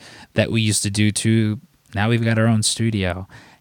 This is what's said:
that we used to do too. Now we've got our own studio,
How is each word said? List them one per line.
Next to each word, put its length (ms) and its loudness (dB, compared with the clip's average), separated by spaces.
that 160 2
we 120 0
used 200 0
to 80 -2
do 200 2
too. 500 0
Now 140 0
we've 160 0
got 140 0
our 80 4
own 160 2
studio, 680 -2